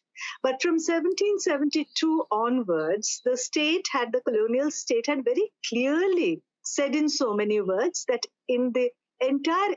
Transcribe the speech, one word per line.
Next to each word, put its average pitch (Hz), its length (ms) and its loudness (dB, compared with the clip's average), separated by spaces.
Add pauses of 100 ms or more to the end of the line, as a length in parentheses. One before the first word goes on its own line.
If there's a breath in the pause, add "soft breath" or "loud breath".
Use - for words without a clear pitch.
(440 loud breath)
But 254 180 0
from 339 160 2
seventeen 359 600 0
seventy-two 311 920 0
onwards, 214 960 0
the 247 100 0
state 311 560 0
had, 240 200 -2
the 247 100 0
colonial 240 480 0
state - 380 -2
had 269 180 0
very 254 260 0 (160)
clearly 277 760 0 (200)
said 277 320 -2
in 302 140 2
so 240 240 0
many 208 260 2
words 196 500 0
that 240 140 0 (240)
in 247 240 0
the 247 200 0 (280)
entire 320 580 0